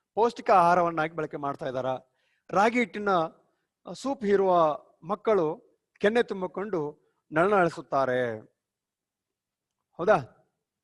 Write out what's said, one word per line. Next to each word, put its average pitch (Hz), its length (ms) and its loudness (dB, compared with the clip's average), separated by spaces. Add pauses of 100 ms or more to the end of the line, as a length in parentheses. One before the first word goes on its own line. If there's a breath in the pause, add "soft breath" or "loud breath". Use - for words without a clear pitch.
(160 soft breath)
ಪೌಷ್ಟಿಕ 233 360 0
ಆಹಾರವನ್ನಾಗಿ 170 640 2
ಬಳಕೆ 156 220 -8
ಮಾಡ್ತಾ 143 300 -8
ಇದ್ದಾರ. 127 180 -6 (640)
ರಾಗಿ 226 300 2
ಹಿಟ್ಟಿನ 208 300 -4 (840)
ಸೂಪ್ 269 320 -8
ಹೀರುವ 180 540 2 (240)
ಮಕ್ಕಳು 185 680 -2 (260)
ಕೆನ್ನೆ 226 240 2
ತುಂಬಿಕೊಂಡು 185 880 -8 (200)
ನಳನಳಿಸುತ್ತಾರೆ. 143 1200 0 (1400)
ಹೌದಾ? 185 200 2 (680)